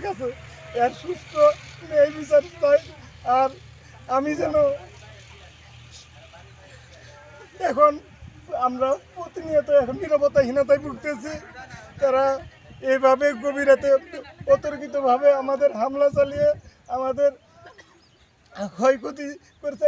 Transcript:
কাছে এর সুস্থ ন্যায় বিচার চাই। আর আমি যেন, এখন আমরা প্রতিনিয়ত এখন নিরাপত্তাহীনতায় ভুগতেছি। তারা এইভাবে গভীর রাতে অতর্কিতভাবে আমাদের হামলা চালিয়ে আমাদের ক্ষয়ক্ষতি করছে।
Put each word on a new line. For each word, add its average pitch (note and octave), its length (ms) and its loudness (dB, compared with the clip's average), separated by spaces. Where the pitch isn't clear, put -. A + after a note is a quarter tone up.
কাছে B3+ 200 -8
এর B3 80 0
সুস্থ - 320 -12
ন্যায় D4+ 300 2
বিচার D4 260 2
চাই। D4 180 4
আর C4+ 100 2
আমি D4 140 -2
যেন, D#4 140 -2
এখন D4 200 4
আমরা B3+ 240 -2
প্রতিনিয়ত D#4+ 540 -4
এখন B3+ 220 -6
নিরাপত্তাহীনতায় C#4+ 840 0
ভুগতেছি। C#4+ 480 -10
তারা C4+ 240 2
এইভাবে C4 340 4
গভীর C#4+ 260 0
রাতে C#4 200 4
অতর্কিতভাবে C#4 720 0
আমাদের C#4 280 0
হামলা C#4 260 0
চালিয়ে C#4+ 320 2
আমাদের C4 360 0
ক্ষয়ক্ষতি C#4 520 -2
করছে। C#4+ 260 -6